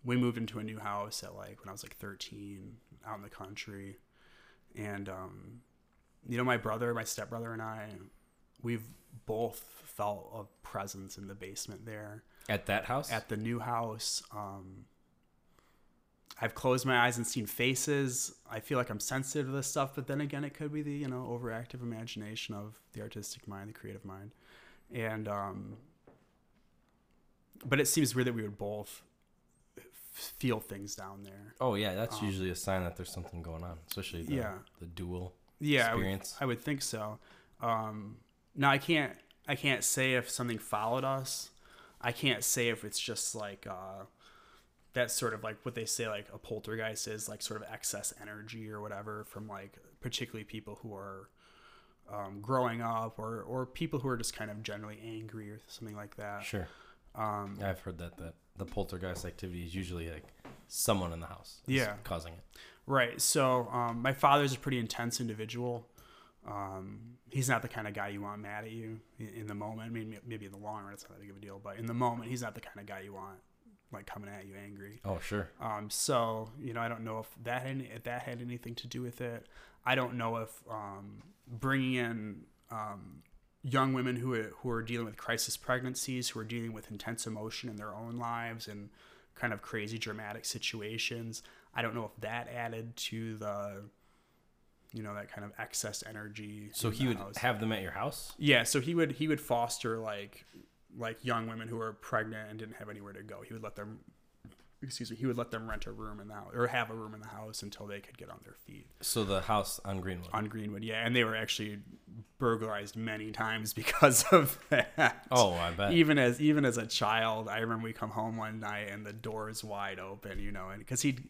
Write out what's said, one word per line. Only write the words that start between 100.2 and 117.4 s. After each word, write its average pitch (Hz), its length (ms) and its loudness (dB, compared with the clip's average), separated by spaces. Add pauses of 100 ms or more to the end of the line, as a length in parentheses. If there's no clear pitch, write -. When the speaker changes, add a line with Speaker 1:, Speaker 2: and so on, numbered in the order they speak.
Speaker 1:
like, 113 260 -4
young 113 220 4
women 113 220 -6
who 113 80 -4
were 113 160 -2
pregnant 110 580 0
and 107 80 -10
didn't 113 160 -8
have 107 140 -12
anywhere 101 240 -10
to 98 100 -12
go. 104 240 -10
He - 60 -10
would 113 100 -8
let 104 140 -6
them, 104 240 -8 (840)
excuse 123 280 -6
me, 113 60 -6
he 120 100 0
would 120 120 4
let 120 140 -2
them 113 180 -4
rent 107 160 -2
a 110 60 -6
room 107 260 -6
in 101 80 -10
the 107 80 -10
house, 101 180 -10
or 120 140 4
have 117 240 4
a 113 40 -4
room 110 200 -6
in 107 60 -12
the 107 80 -12
house 110 340 -8
until 104 240 -8
they 101 140 -6
could - 180 -18
get - 120 -12
on - 120 -14
their - 140 -18 (100)
feet. - 220 -16 (120)
Speaker 2:
So - 220 4
the 95 200 4
house 104 420 4
on 98 160 0
Greenwood? 90 320 -2
Speaker 1:
On 107 140 2
Greenwood, 107 360 -4
yeah. 110 240 0
And 120 80 6
they 123 80 10
were 110 140 6
actually 107 420 0 (600)
burglarized 110 580 2
many 110 340 -2
times 110 440 0
<laughs> 110 80 -2
because - 500 10
of 156 260 10 (120)
that. - 600 6
Speaker 2:
Oh, 113 220 10
I 85 200 4
bet. 98 200 4
Speaker 1:
Even 156 260 10
as, 123 220 8
even 151 240 8
as 120 140 6
a 110 80 -2
child, 110 640 4